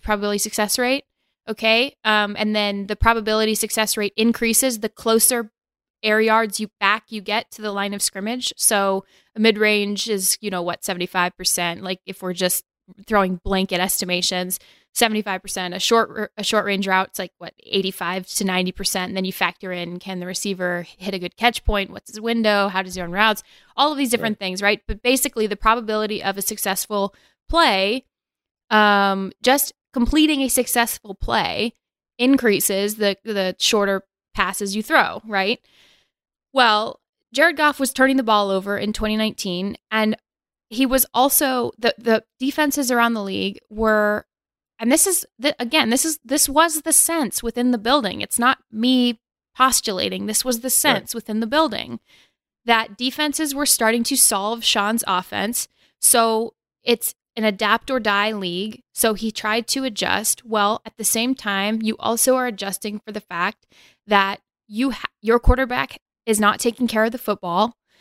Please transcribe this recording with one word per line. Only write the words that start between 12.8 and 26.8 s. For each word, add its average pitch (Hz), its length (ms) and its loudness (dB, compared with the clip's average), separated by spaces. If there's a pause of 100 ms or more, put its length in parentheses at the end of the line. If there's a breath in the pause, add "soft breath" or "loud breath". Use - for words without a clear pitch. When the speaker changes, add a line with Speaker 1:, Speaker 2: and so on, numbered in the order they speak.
Speaker 1:
throwing 190 380 2
blanket 190 360 0
estimations, 180 800 -2 (340 soft breath)
seventy-five 214 480 0
percent, 185 320 -8
a 185 60 -8
short, 220 580 0
a 214 60 -8
short 208 220 0
range 196 220 -2
route's 190 320 0
like, 185 180 -8
what, - 160 -18 (100)
eighty-five 185 640 -4
to - 180 -4
ninety 185 260 0
percent? 185 380 -4
And 190 80 -6
then 190 80 -2
you 190 80 -4
factor 185 380 -4
in, 175 280 -8
can 185 200 -10
the 175 60 -8
receiver 180 600 -4 (120)
hit 190 160 -8
a 190 60 -4
good 175 160 -8
catch 233 280 0
point? 202 280 -2
What's 190 200 -18
his 214 100 -14
window? 214 480 2
How 190 120 -4
does 185 140 -8
he 185 60 -8
run 170 100 -8
routes? 208 320 0 (320 soft breath)
All 294 160 2
of 294 60 -6
these 277 120 0
different 226 300 -2
Speaker 2:
Right. 190 80 -8
Speaker 1:
things, 185 140 -6
right? 208 260 0
But 202 160 -8
basically 247 440 0
the 208 100 -4
probability 214 680 0
of 190 140 -2
a 196 40 -8
successful 196 720 -4 (360 soft breath)